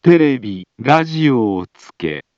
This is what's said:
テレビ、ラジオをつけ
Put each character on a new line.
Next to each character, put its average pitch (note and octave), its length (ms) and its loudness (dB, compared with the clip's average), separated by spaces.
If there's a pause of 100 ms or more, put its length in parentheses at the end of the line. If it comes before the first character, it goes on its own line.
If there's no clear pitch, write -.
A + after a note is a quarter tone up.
テ E3+ 160 6
レ C#3+ 200 2
ビ、 G2 300 -10 (100)
ラ D3 260 0
ジ D#3+ 260 -2
オ G#2+ 260 0
を F2+ 100 -6
つ - 300 -20
け D2+ 300 -8 (120)